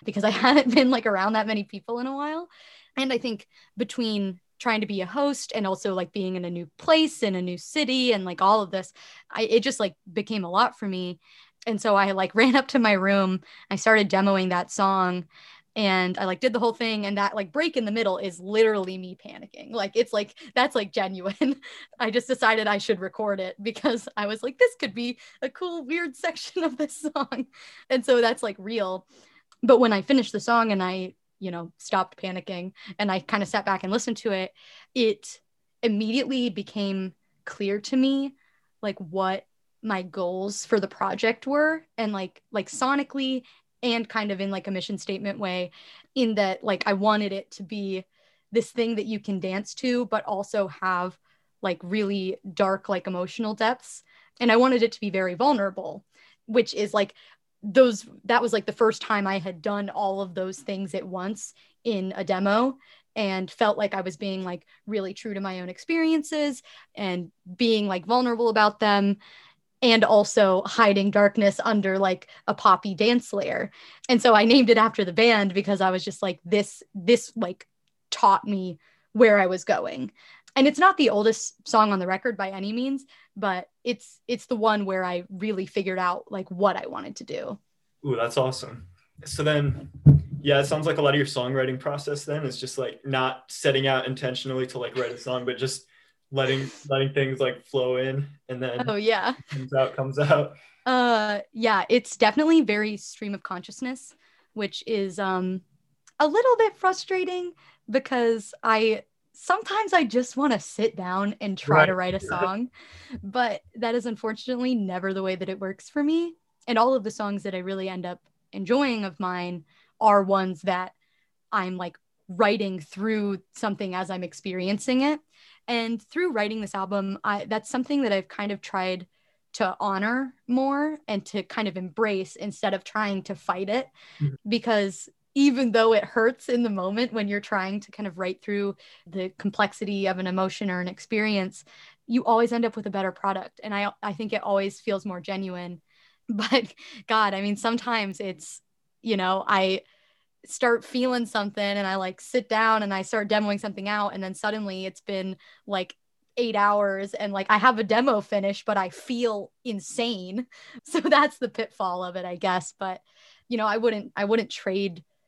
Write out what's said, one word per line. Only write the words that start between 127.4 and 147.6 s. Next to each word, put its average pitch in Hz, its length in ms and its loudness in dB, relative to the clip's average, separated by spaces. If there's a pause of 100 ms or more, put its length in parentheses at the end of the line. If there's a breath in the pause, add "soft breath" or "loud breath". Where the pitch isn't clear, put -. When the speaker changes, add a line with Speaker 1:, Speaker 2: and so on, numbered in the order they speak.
Speaker 1:
that's 220 240 -4
something 269 340 -2
that 208 100 2
I've 190 140 -2
kind 202 240 -6
of 196 100 -8
tried 185 460 -4 (460)
to 190 280 -2
honor 220 520 -2 (140)
more 277 520 0 (100)
and 202 160 -4
to 196 180 -6
kind 214 240 -4
of 175 100 -6
embrace 190 600 -4
instead 202 360 -4
of 190 120 -6
trying 202 380 -4
to 196 120 -8
fight 185 340 -6
it. 254 200 -2 (320 loud breath)
Speaker 2:
Mm-hmm. 139 140 0 (120)
Speaker 1:
Because 214 640 -2 (260)
even 269 360 4
though 226 220 6
it 208 120 4
hurts 233 440 0
in 240 140 2
the 233 60 0
moment 202 440 -2
when 214 140 -2
you're 202 140 -4
trying 196 400 -4
to 196 100 -20
kind 208 160 -10
of 170 100 -10
write 185 240 -6
through 202 340 -4 (300 loud breath)
the 185 320 -6
complexity 202 680 -2
of 185 120 -2
an 185 80 -4
emotion 190 420 -2
or 180 120 -2
an 180 60 -6
experience, 208 800 -2 (420 loud breath)
you 240 180 0
always 233 280 4
end 233 120 0
up 220 120 -4
with 208 80 -10
a 208 60 -6
better 190 200 -2
product. 190 520 -6
And 214 100 -8
I, 202 180 -2 (100)
I 208 120 -6
think 208 200 -8
it 208 100 -2
always 196 360 -2
feels 196 260 -4
more 180 160 -8
genuine. 180 640 -8
<laughs> - 60 -20 (380 soft breath)
But 220 440 0 (340 loud breath)
God, 220 260 2
I 196 80 -4
mean, 202 160 -2
sometimes 226 640 -2